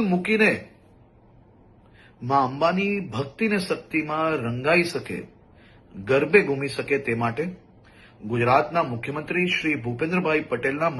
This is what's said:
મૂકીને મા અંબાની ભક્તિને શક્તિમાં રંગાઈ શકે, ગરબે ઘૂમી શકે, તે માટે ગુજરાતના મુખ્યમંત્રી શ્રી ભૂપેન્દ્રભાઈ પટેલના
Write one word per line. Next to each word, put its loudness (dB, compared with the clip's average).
મૂકીને 2
મા 4
અંબાની 0
ભક્તિને -2
શક્તિમાં -2
રંગાઈ 2
શકે, -6
ગરબે 4
ઘૂમી -2
શકે, 0
તે 0
માટે -2
ગુજરાતના 4
મુખ્યમંત્રી -2
શ્રી -2
ભૂપેન્દ્રભાઈ 0
પટેલના 0